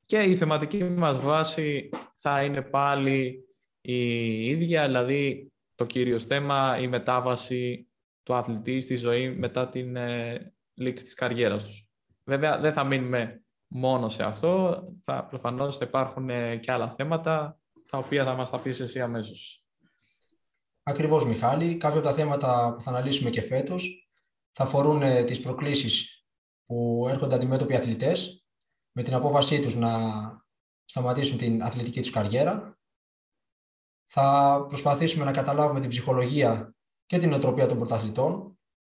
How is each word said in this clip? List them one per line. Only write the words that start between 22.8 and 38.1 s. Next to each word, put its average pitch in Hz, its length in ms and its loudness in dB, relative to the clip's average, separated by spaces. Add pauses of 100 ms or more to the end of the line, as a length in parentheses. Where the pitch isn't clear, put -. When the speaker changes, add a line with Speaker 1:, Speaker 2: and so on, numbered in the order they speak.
Speaker 2:
θα 131 80 -6
αναλύσουμε 127 400 0
και 117 120 -2
φέτος - 680 -4 (400)
θα - 120 -2
αφορούν, 143 400 4
ε, 123 220 4
τις 120 160 -4
προκλήσεις 131 840 -2 (420)
που 120 420 0
έρχονται 135 260 0
αντιμέτωποι 127 380 0
οι - 40 4
αθλητές 127 720 -2 (460)
με 123 100 -6
την 127 120 -2
απόφασή 143 460 2
τους 117 140 0
να 117 160 2 (960)
σταματήσουν 127 540 -2
την 113 240 0
αθλητική 120 380 -4
τους 120 100 -4
καριέρα. 131 680 0 (1300)
Θα 139 600 4
προσπαθήσουμε 147 560 0
να 139 80 0
καταλάβουμε 143 480 2
την 131 80 -2
ψυχολογία 123 840 0 (320)
και 175 120 2
την 160 120 4
νοοτροπία 135 360 2
των 120 120 2
πρωταθλητών 117 800 -2 (320)